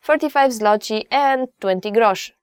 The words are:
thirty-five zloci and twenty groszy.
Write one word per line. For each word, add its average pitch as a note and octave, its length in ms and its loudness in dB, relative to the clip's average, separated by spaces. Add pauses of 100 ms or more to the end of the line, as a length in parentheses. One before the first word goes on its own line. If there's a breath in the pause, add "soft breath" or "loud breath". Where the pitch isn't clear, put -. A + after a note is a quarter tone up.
thirty-five D4 440 2
zloci G#3+ 580 -2
and C4+ 400 0 (100)
twenty F#3+ 320 -4
groszy. G#3 520 0